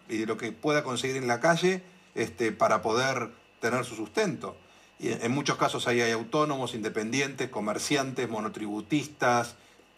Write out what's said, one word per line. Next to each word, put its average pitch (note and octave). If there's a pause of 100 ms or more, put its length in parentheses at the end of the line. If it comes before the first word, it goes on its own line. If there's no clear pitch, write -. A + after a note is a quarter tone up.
y A2+
de A2
lo G#2+
que A2
pueda D3
conseguir C3
en C3
la A#2
calle, F3+ (320)
este, A2+
para G#2+
poder A#2+ (320)
tener A#2
su A#2
sustento. A2 (420)
Y A#2
en, A2
en A#2
muchos C#3+
casos -
ahí A#2+
hay A#2
autónomos, B2+
independientes, A#2+
comerciantes, B2+
monotributistas, G#2+ (420)